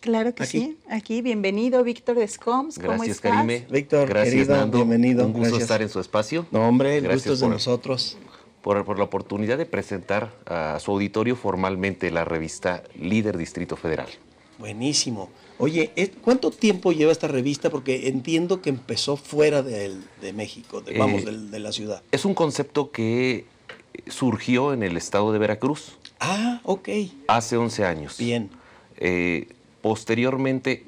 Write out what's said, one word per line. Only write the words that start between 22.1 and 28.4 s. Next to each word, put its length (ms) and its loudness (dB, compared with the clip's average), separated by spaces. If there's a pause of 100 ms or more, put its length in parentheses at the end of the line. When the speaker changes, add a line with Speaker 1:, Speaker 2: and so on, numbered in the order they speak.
Speaker 3:
es 140 -6
un 100 2
concepto 560 0
que 540 -2 (640)
surgió 640 0
en 100 -2
el 140 -2
estado 360 0
de 80 2
Veracruz. 580 -2 (220)
Speaker 2:
Ah, 440 -2
ok. 240 -4 (400)
Speaker 3:
Hace 280 2
once 280 0
años. 340 -4
Speaker 2:
Bien. 300 -2 (480)